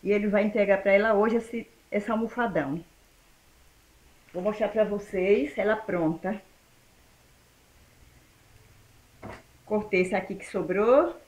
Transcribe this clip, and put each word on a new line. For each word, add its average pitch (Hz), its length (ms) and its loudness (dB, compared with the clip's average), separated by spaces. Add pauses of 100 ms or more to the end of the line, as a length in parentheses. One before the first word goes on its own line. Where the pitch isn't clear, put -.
E 190 80 -6
ele 208 200 2
vai 208 160 2
entregar 202 360 2
pra 196 120 4
ela 214 200 4
hoje 214 220 4
esse, 226 320 -4 (240)
esse 208 180 -4
almofadão. 208 720 -2 (1500)
Vou 180 100 -8
mostrar 202 280 -2
pra 214 160 2
vocês 202 720 0
ela 202 180 0
pronta. 180 680 -2 (3250)
Cortei 208 340 -2
esse 185 160 0
aqui 190 200 -4
que - 100 -16
sobrou. 214 680 2 (140)